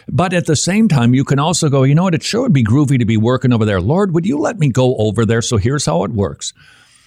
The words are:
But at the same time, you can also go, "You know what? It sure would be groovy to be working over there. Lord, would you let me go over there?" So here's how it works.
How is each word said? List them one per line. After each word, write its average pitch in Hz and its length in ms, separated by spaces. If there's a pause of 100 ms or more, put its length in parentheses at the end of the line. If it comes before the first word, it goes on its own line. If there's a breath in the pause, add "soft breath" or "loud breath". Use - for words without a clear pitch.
But 175 240
at 175 140
the 160 80
same 208 320
time, 123 280
you 135 100
can 139 160
also 160 280
go, 135 140
"You 143 140
know 175 80
what? 180 100
It - 80
sure 226 200
would 254 100
be 131 100
groovy 131 380
to 117 40
be 110 120
working 123 360
over 110 120
there. 101 160
Lord, 165 340
would 170 100
you 269 140
let 233 220
me 147 80
go 127 300
over 107 280
there?" 117 160
So - 140
here's 131 280
how 165 200
it - 80
works. 95 420 (520 soft breath)